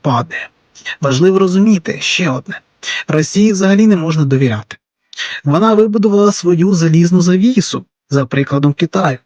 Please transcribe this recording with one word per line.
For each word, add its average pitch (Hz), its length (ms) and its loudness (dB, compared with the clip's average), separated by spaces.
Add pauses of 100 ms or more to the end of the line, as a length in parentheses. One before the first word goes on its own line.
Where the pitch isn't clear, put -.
падає. - 480 -4 (520)
Важливо 160 380 2
розуміти 190 640 0
ще - 280 -4
одне. - 320 -8 (460)
Росії 190 440 0
взагалі 196 360 2
не 208 80 4
можна 160 300 0
довіряти. 131 520 -2 (680)
Вона 220 300 2
вибудувала 208 580 2
свою 180 420 0
залізну 170 480 2
завісу, 185 640 0 (240)
за 139 160 0
прикладом 143 480 -2
Китаю. 165 520 -2